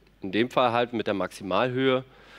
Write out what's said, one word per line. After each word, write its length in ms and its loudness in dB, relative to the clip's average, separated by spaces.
In 120 -10
dem 160 0
Fall 240 2
halt 180 0
mit 160 -2
der 60 0
Maximalhöhe, 920 0